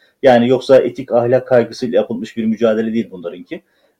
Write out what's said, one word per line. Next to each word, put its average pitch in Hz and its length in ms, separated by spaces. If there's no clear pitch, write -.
Yani 120 260
yoksa 127 280
etik 120 360
ahlak 120 360
kaygısıyla 117 480
yapılmış 110 400
bir 113 80
mücadele 110 480
değil 110 180
bunlarınki. 87 520